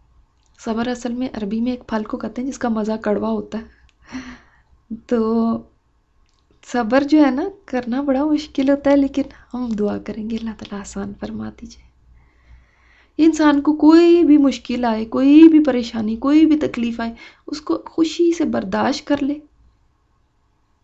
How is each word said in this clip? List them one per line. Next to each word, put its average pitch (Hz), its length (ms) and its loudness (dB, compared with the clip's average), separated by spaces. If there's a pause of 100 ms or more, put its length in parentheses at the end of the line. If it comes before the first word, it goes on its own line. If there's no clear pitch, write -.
(580)
सब्र 233 320 -6
असल 240 220 -8
में 254 180 -6
अरबी 214 300 -6
में 247 120 -2
एक 247 180 -10
फल 214 140 -4
को - 120 -10
कहते 233 260 -10
हैं 262 40 -8
जिसका 247 240 -6
मज़ा 220 280 -4
कड़वा 214 300 -2
होता 214 300 -6
है। - 180 -18 (1160)
तो 226 760 -2 (960)
सब्र 247 400 -2
जो 294 200 4
है 262 100 2
ना, 349 160 -4 (180)
करना 254 340 -6
बड़ा 277 220 -2
मुश्किल 294 460 -2
होता 277 200 0
है, 285 60 6
लेकिन 277 280 0 (280)
हम 240 220 -6
दुआ 202 240 -4
करेंगे, 214 380 -10
अल्लाह 220 180 -8
ताला 202 260 -14
आसान 202 320 -12
फरमा 214 380 -12
दीजिए। - 340 -20 (1400)
इंसान 311 360 4
को 302 120 0
कोई 339 520 6
भी 294 140 6
मुश्किल 247 460 -2
आए, 220 200 -2
कोई 277 440 8
भी 311 120 6
परेशानी, 233 560 -2
कोई 285 300 4
भी 302 100 4
तकलीफ 233 440 -4
आए, 233 160 -8 (300)
उसको - 300 -6
खुशी 330 560 0
से 330 120 -4
बर्दाश्त 226 600 -4
कर 285 140 -2
ले 285 220 -6 (1400)